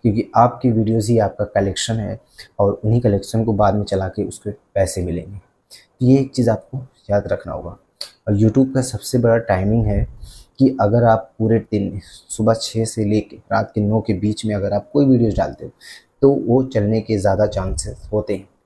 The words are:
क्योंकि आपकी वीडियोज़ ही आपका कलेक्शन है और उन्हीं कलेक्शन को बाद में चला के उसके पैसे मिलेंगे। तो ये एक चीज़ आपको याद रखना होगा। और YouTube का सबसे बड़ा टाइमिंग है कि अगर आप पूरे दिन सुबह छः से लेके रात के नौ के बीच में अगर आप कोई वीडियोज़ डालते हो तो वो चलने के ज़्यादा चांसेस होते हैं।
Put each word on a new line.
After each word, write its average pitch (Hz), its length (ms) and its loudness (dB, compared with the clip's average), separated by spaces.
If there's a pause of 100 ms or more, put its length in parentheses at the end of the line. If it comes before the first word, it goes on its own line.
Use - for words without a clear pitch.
क्योंकि 110 340 0
आपकी 123 340 2
वीडियोज़ 110 400 0
ही 117 100 4
आपका 101 260 -2
कलेक्शन 98 500 -2
है 104 220 -8 (400)
और 101 160 2
उन्हीं 113 260 0
कलेक्शन 110 440 0
को 110 100 0
बाद 101 200 2
में 104 100 -2
चला 95 240 -4
के 98 160 -6
उसके - 260 -10
पैसे - 520 -4
मिलेंगे। 87 340 -6
तो - 680 -8
ये 135 140 8
एक 135 100 -4
चीज़ 117 200 0
आपको 110 280 -6 (320)
याद 101 180 0
रखना - 240 -6
होगा। 78 240 -12 (520)
और 107 80 2
YouTube 131 380 4
का 131 100 0
सबसे - 340 -4
बड़ा 117 200 4
टाइमिंग 107 480 0
है 101 200 0 (520)
कि 135 220 4
अगर 113 240 4
आप 110 340 2
पूरे 110 240 2
दिन 98 400 -4
सुबह - 520 -2
छः 113 300 -4
से 110 200 -4
लेके 104 320 -2 (160)
रात 107 220 -2
के 110 60 -2
नौ 104 200 2
के 107 140 -4
बीच 104 320 -4
में 107 80 -2
अगर 98 180 -2
आप 101 200 -4
कोई 143 140 4
वीडियोज़ 117 300 4
डालते - 280 -4
हो - 60 -14 (520)
तो 139 160 8
वो 123 260 2
चलने 110 360 0
के 107 180 -2
ज़्यादा 98 300 2
चांसेस 95 640 -6
होते 104 220 -2
हैं। 95 140 -10 (180)